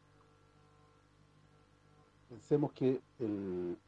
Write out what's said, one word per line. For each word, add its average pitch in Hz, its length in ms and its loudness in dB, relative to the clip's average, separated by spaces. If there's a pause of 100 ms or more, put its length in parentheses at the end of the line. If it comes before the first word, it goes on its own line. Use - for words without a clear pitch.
(2250)
pensemos 143 440 0
que 131 280 2 (180)
el, 95 580 -2 (100)